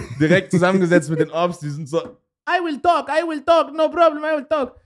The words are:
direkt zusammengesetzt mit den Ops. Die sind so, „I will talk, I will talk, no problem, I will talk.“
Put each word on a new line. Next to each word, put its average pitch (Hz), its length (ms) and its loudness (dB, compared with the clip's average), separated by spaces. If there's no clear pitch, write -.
direkt 175 320 2
zusammengesetzt 175 580 2
mit 160 100 0
den 156 100 -2
Ops. 175 300 -2
Die 147 100 -10
sind 147 180 -10
so, 160 120 -4
„I - 640 -6
will 302 180 -6
talk, 320 280 2
I 320 180 -2
will 311 180 -6
talk, 330 300 2
no 320 140 0
problem, 311 340 2
I 311 140 -2
will 277 120 -8
talk.“ 294 260 -4